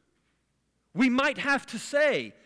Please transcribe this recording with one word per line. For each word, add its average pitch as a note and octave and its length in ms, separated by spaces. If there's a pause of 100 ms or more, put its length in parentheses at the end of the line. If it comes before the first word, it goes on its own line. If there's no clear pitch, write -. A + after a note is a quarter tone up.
(920)
we B3 160
might C4+ 280
have C#4 300
to A#3 120
say, A#3 540 (120)